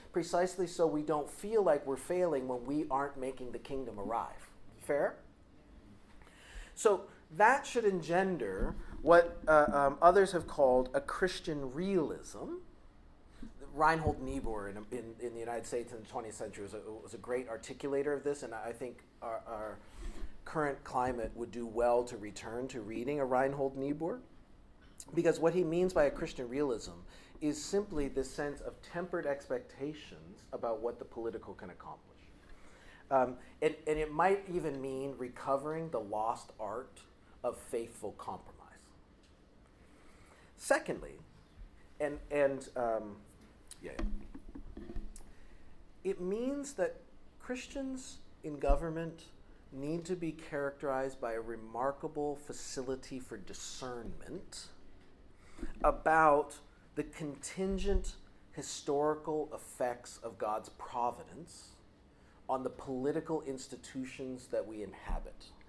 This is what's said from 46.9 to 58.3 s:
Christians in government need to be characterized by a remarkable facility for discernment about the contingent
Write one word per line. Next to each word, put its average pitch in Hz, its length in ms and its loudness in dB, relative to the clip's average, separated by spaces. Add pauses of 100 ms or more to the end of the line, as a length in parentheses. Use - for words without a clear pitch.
Christians 262 800 -8 (260)
in 147 140 -6
government 160 680 2 (480)
need 151 340 -4
to 185 100 -2
be 165 160 -2
characterized 139 880 -2
by 117 140 -2
a 113 60 -2
remarkable 127 960 -2
facility 131 840 -6
for 127 180 -10
discernment - 1300 -8 (1200)
about 151 720 6 (380)
the 151 100 -2
contingent 190 1080 0 (380)